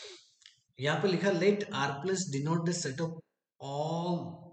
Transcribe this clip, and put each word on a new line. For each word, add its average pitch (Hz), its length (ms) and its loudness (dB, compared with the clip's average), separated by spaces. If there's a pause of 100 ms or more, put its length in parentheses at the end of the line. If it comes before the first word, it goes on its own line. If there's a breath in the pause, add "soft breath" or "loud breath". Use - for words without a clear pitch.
(800 loud breath)
यहाँ 147 220 2
पे 202 60 4
लिखा, 180 200 4
"Let 196 360 4
R 143 260 -2
plus 185 300 0 (180)
denote 165 320 2
the 175 60 2
set 131 220 -4
of 165 140 -2 (520)
all 165 760 -2 (140)